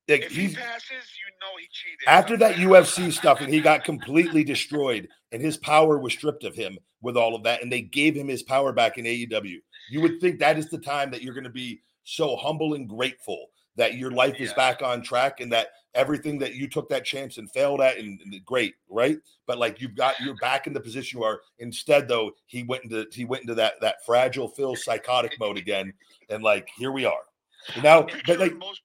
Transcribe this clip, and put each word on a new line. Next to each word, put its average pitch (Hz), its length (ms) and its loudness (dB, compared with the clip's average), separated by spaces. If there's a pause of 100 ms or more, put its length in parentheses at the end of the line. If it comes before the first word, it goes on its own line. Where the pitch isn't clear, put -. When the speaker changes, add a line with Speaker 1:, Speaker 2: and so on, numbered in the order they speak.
Speaker 1:
like, 147 180 4
Speaker 2:
If - 80 -10
he 165 100 -4
Speaker 1:
he's 185 140 -2
Speaker 2:
passes, 240 340 -12
you 240 500 -16
know 190 180 -14
he 170 140 -18
cheated. 156 340 -14
Speaker 1:
after 185 300 6
that 196 220 4
Speaker 2:
<laughs> 185 100 2
Speaker 1:
U 190 80 12
F 175 100 10
C 180 240 -2
stuff 147 300 4
and 139 120 -4
he 156 80 4
got 151 240 4
completely 156 600 2
destroyed 131 640 -2 (240)
and 113 80 -8
his 147 160 -2
power 151 420 6
was 127 140 -4
stripped - 320 -6
of 95 100 -10
him 98 240 -8 (220)
with 117 160 -4
all 117 180 4
of 110 100 -8
that, 117 180 0
and 123 100 -8
they 123 80 -2
gave 143 340 0
him 139 140 -8
his 131 140 -6
power 135 300 0
back 117 260 2
in 117 80 -8
A 117 40 -2
E 120 160 -4
W. 101 340 -6 (300)
You 147 120 -4
would 165 180 2
think 175 200 0
that 156 180 4
is 156 100 -6
the 156 100 -8
time 139 320 -4
that 123 120 -12
you're 127 120 -12
gonna 127 140 -12
be 120 320 -12 (240)
so 143 320 -2
humble 151 380 -2
and 135 120 -8
grateful 107 600 -6 (280)
that 113 180 0
your 127 180 -8
life 120 260 2
is 127 120 -6
Speaker 2:
Yeah. - 60 -10
Speaker 1:
back 131 260 2
on 123 200 -4
track 127 380 -2
and 120 120 -10
that 113 180 0 (240)
everything 143 440 -2
that 123 160 -6
you 131 140 -8
took 147 200 -8
that 131 160 -4
chance 135 340 -8
and 107 120 -16
failed 139 300 0
at 131 180 4
and, 104 220 -12
and 98 240 -16
great, 120 300 -2 (140)
right? 131 300 0 (300)
But, 120 100 -4
like, 113 220 -2
you've 120 160 -12
got, 131 240 0
you're 131 160 -6
back 131 320 -2
in 143 40 -8
the 139 80 -6
position 127 380 -12
you 113 60 -2
are. 107 160 -2 (180)
Instead, 120 480 0
though, 113 260 -2 (140)
he 123 160 -10
went 127 220 -6
into, 110 280 -6
he 123 120 -10
went 131 180 -6
into 117 140 -8
that, 110 240 2
that 107 260 -2
Fragile 123 420 2
Phil 131 280 -4
psychotic 120 640 -2
mode 101 160 -4
again. 95 360 -6 (380)
And, 110 120 -8
like, 104 340 2
here 131 160 -6
we 135 120 -4
are. 85 180 -2 (600)
Now, 156 200 10
Speaker 2:
Picture - 240 -8
Speaker 1:
but, 170 120 4
like, 170 180 0
Speaker 2:
most 190 280 -16